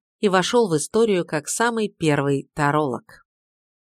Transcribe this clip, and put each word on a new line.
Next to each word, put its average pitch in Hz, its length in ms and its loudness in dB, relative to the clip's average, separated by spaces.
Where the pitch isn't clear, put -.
и 214 100 0
вошел 190 400 2
в 160 80 0
историю 190 480 0
как 151 240 -6
самый 226 400 -2
первый 143 640 0
таролог. 143 720 -2